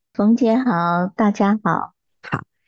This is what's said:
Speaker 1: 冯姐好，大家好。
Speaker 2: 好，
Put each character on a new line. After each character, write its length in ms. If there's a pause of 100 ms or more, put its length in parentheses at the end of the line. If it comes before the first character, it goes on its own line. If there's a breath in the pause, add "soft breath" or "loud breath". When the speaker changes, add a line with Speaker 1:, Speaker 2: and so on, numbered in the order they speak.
(140)
Speaker 1:
冯 220
姐 180
好， 600
大 160
家 320
好。 300 (280)
Speaker 2:
好， 220 (240)